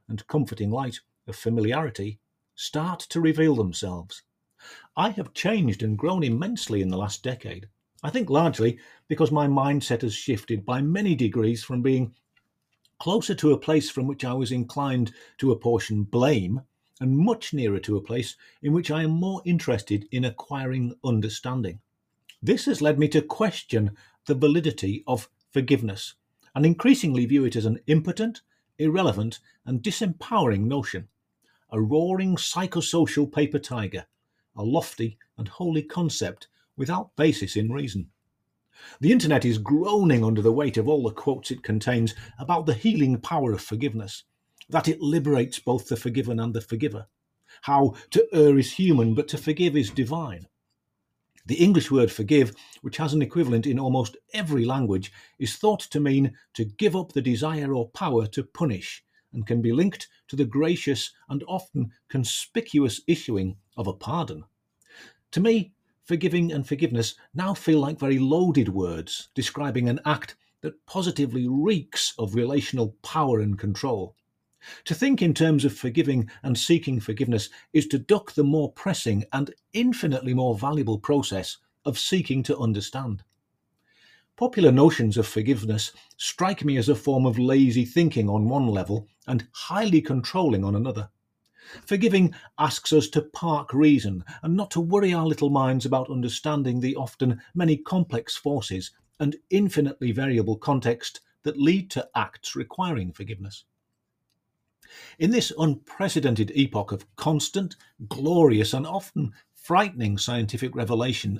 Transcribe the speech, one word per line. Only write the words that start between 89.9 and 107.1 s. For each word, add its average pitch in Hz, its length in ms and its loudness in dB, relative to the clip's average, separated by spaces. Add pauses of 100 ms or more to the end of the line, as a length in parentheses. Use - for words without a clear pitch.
controlling 135 640 0
on 101 140 0
another. 107 320 -4 (760)
Forgiving 190 480 4 (240)
asks 147 360 -2
us 151 160 6
to 151 120 0
park 151 520 -4
reason 123 500 4 (200)
and 165 120 0
not 202 160 -2
to 170 80 -4
worry 185 340 2
our 165 140 0
little 147 220 0
minds 131 360 2
about 127 240 -2
understanding 127 680 -2
the 127 160 -2
often 123 460 -2 (120)
many 165 220 2
complex 151 640 -2
forces 110 540 -6 (280)
and 147 160 -2 (140)
infinitely 147 640 0
variable 113 420 0
context 117 640 -2 (220)
that 147 180 -6
lead 180 320 2
to - 240 -4
acts - 400 -6
requiring 135 560 -6
forgiveness. 101 540 -14 (1500)
In 165 140 2
this 233 260 2
unprecedented 139 960 0
epoch 110 380 0
of - 240 -10